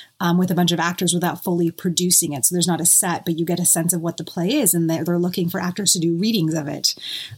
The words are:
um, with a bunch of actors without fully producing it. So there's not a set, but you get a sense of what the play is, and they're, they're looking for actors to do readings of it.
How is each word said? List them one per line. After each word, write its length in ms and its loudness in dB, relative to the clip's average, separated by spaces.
um, 180 4
with 100 2
a 60 0
bunch 160 4
of 80 0
actors 340 0
without 300 -2
fully 300 0
producing 640 0
it. 100 -2
So 100 0
there's 140 2
not 120 0
a 60 0
set, 380 2
but 120 0
you 80 -2
get 140 0
a 80 0
sense 260 2
of 80 0
what 160 -4
the 60 -10
play 320 -2
is, 200 2
and 140 2
they're, 140 0
they're 160 0
looking 300 -2
for 100 -4
actors 360 -2
to 40 0
do 160 0
readings 400 0
of 140 -4
it. 260 -4